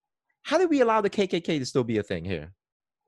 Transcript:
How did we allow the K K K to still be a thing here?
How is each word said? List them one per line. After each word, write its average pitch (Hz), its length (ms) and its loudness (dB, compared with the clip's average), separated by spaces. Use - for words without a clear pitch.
How 294 160 0
did 370 120 2
we 285 100 4
allow 226 200 4
the 202 100 0
K 196 160 0
K 180 140 -2
K 165 180 -2
to 127 80 -4
still 127 180 0
be 113 140 0
a 101 40 2
thing 85 220 -6
here? 85 280 -8